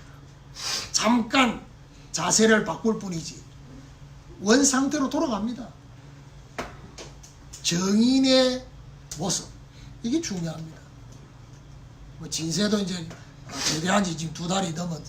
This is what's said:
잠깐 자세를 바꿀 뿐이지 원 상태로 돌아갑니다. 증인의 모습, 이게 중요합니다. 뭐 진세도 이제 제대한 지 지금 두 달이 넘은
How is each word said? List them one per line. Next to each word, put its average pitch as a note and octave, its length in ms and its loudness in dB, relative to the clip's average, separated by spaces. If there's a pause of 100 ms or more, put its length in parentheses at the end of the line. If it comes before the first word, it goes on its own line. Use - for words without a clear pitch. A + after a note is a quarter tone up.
(920)
잠깐 A#3 680 2 (520)
자세를 G#3+ 500 4
바꿀 G#3 360 -2
뿐이지 E3+ 440 -8 (1000)
원 A#3 220 6
상태로 C4+ 460 2
돌아갑니다. A#3+ 580 -2 (1900)
증인의 B3+ 1040 4 (520)
모습, F3 320 -4 (520)
이게 C4 200 0
중요합니다. D#3+ 580 -8 (1400)
뭐 D#3+ 100 -12
진세도 E3 500 0
이제 F3 280 -4 (580)
제대한 F3+ 380 2
지 E3+ 120 -2
지금 D3+ 180 -6
두 F3 140 -8
달이 F3+ 260 0
넘은 E3+ 360 -6